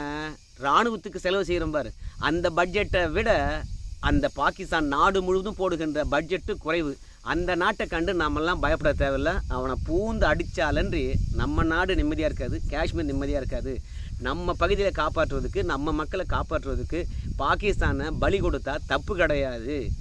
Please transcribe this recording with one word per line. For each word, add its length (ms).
இராணுவத்துக்கு 560
செலவு 280
செய்கிறோம் 260
பாரு, 220
அந்த 380
பட்ஜெட்டை 540
விட 520
அந்த 340
பாகிஸ்தான் 520
நாடு 360
முழுவதும் 320
போடுகின்ற 560
பட்ஜெட்டு 480
குறைவு. 400
அந்த 340
நாட்டை 320
கண்டு 280
நாமெல்லாம் 440
பயப்பட 340
தேவையில்ல, 560
அவனை 260
பூந்து 360
அடிச்சாலன்றி 920
நம்ம 280
நாடு 320
நிம்மதியா 240
இருக்காது, 420
காஷ்மீர் 460
நிம்மதியா 200
இருக்காது. 440
நம்ம 340
பகுதியை 440
காப்பாற்றுவதற்கு, 680
நம்ம 300
மக்களை 360
காப்பாற்றுவதற்கு 760
பாகிஸ்தானை 800
பலி 220
கொடுத்தா 360
தப்பு 300
கிடையாது. 760